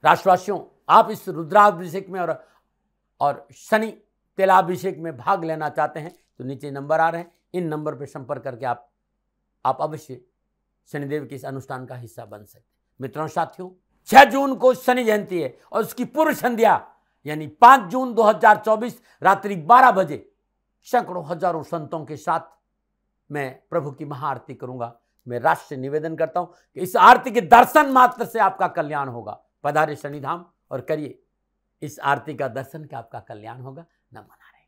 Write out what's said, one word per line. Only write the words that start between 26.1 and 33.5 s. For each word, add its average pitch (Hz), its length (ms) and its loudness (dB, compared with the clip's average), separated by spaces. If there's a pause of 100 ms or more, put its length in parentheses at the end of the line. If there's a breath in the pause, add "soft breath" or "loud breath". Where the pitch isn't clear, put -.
करता 160 240 -4
हूं 175 80 -6
कि - 340 -16
इस 185 140 -6
आरती 240 360 8
के 220 100 0
दर्शन 247 440 6
मात्र 254 400 4
से 226 140 -8
आपका 190 280 0
कल्याण 147 400 -6
होगा। 117 360 -14 (200)
पधारे 151 320 0
शनिधाम 147 500 -10 (260)
और 131 100 -8
करिए 151 420 -8 (580)
इस - 180 -14
आरती 139 360 -2
का 135 120 -6
दर्शन 139 380 -12
कि 143 100 -18
आपका 117 240 -14
कल्याण 113 420 -18